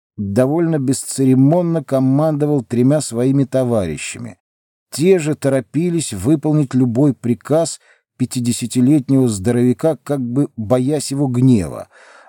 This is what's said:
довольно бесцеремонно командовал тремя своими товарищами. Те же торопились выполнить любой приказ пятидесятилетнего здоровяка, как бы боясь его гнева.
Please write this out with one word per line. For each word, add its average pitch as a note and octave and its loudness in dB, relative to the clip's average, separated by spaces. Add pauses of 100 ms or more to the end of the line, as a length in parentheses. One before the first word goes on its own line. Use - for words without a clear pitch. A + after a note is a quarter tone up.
(180)
довольно C#3+ 0
бесцеремонно C#3 2
командовал C#3+ 0
тремя C3 2
своими C3+ 0
товарищами. A2+ -4 (520)
Те F3+ 2
же D3+ -2
торопились D3+ -2
выполнить D3 0
любой B2+ 2
приказ D3 -2 (380)
пятидесятилетнего B2+ 0
здоровяка, A#2+ 0
как C#3+ -6
бы B2 -2
боясь B2+ -2
его C#3 -2
гнева. A#2+ 2 (400)